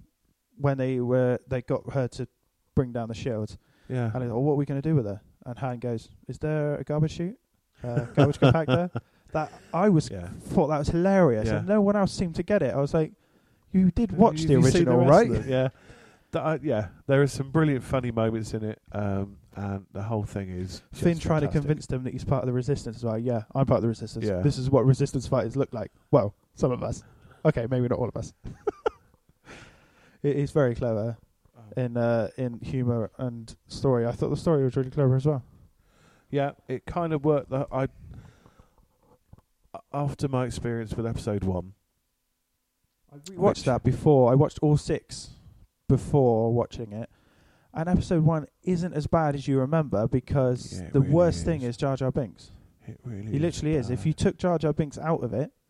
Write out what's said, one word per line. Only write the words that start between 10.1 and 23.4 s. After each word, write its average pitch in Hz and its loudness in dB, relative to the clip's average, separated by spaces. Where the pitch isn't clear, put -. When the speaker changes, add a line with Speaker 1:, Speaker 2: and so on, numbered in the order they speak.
Speaker 1:
thought 165 0
that 151 0
was 143 -4
hilarious, 170 4
Speaker 2:
Yeah. 107 0
Speaker 1:
and 139 -6
no 208 4
one 202 2
else 196 0
seemed 175 -4
to 175 -4
get 208 0
it. 131 0
I - -2
was 143 -2
like, 156 0
"You 185 4
did 226 0
Speaker 2:
Have 175 0
Speaker 1:
watch 160 6
Speaker 2:
you 160 -2
Speaker 1:
the 147 4
Speaker 2:
seen 123 8
the 127 8
Speaker 1:
original, - 6
Speaker 2:
rest 175 8
of - 0
Speaker 1:
right?" - -
Speaker 2:
it? 143 -2
Yeah. 131 2
That, 160 -4
uh, 156 0
yeah. 107 -2
There 135 4
are 143 4
some 135 -6
brilliant 147 2
funny 123 -2
moments 113 -2
in 110 -6
it, 107 -8
um, 101 -4
and 98 -8
the 98 -10
whole 107 -4
thing 98 -8
is 92 -10
just - -12
Speaker 1:
Finn 170 2
trying 156 0
to 143 0
Speaker 2:
fantastic. 147 -2
Speaker 1:
convince 143 -2
them 127 -6
that 123 -8
he's 127 -8
part 135 0
of 127 -2
the 123 -2
Resistance 123 -4
as 120 -16
well. 113 -2
"Yeah, 117 -2